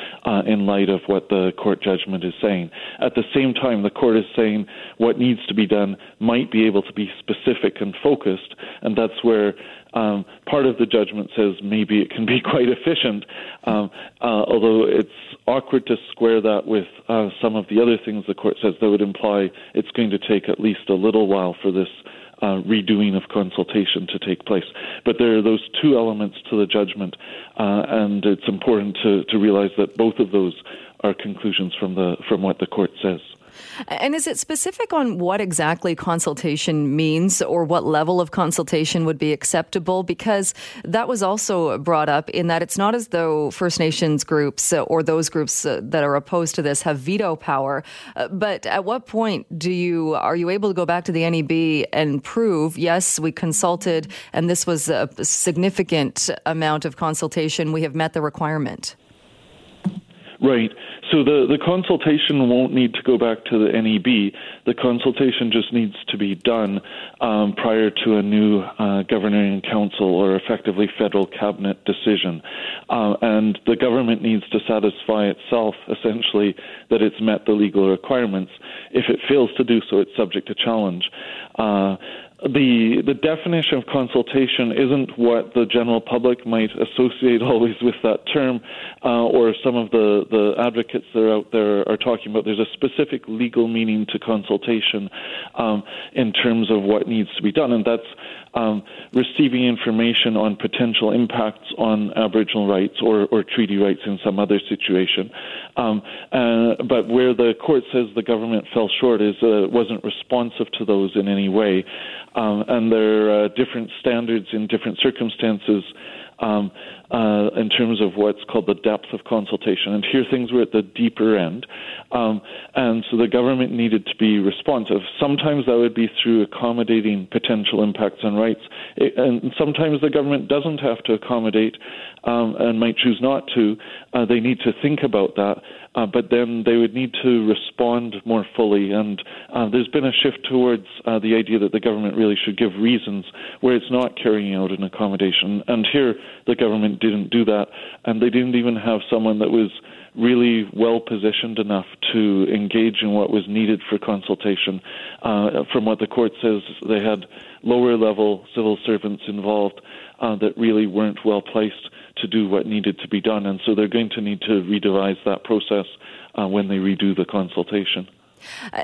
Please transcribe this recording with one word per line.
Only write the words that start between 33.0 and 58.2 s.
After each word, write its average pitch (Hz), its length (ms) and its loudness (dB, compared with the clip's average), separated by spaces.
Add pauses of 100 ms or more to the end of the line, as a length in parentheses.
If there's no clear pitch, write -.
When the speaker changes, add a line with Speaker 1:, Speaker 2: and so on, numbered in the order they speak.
Speaker 1:
says. 92 200 -2 (640)
Speaker 2:
And 285 280 -4
is 320 120 -4
it 302 120 -6
specific 370 540 -6
on 254 240 -2
what 185 240 -2
exactly 170 540 -2
consultation 151 1000 -2
means 160 460 2
or 170 220 0
what 165 200 0
level 160 360 0
of 170 120 -2
consultation 165 760 -2
would 156 120 -2
be 151 160 0
acceptable? 185 720 -2
Because 196 500 -2 (300)
that 202 240 -2
was 240 160 -2
also 185 540 0
brought 151 320 0
up 147 200 0
in 170 180 -2
that 165 140 0
it's 170 160 -4
not 202 180 2
as 233 140 -6
though 156 420 0
First 175 280 -2
Nations 156 440 0
groups, 147 500 0
uh, 151 100 2
or 160 200 0
those 160 260 0
groups, - 360 -4
uh, 117 180 -2
that 147 200 0
are 143 120 2
opposed 165 400 -2
to 175 60 -2
this 143 220 -2
have 151 140 -2
veto 175 380 -2
power. 139 480 -4 (320)
Uh, - 120 -4
but 196 380 -4
at 190 200 -2
what 240 200 -4
point 220 400 -2 (120)
do 170 140 -2
you, 170 440 -2
are 147 200 -2
you 175 140 -2
able 202 200 0
to 185 60 -2
go 180 100 0
back 170 200 -2
to 190 60 -4
the 165 120 0
N 165 120 0
E 160 60 0
B 160 520 0
and 143 300 0
prove, 165 540 0
"Yes, 170 420 0
we 156 120 -2
consulted 170 760 -2 (260)
and 170 160 0
this 175 160 0
was 156 240 -2
a 139 200 0 (140)
significant 175 1080 -2 (160)
amount 156 400 -2
of 147 100 -6
consultation, 156 760 -2
we 160 120 -2
have 143 120 -4
met 160 180 -2
the 160 80 -2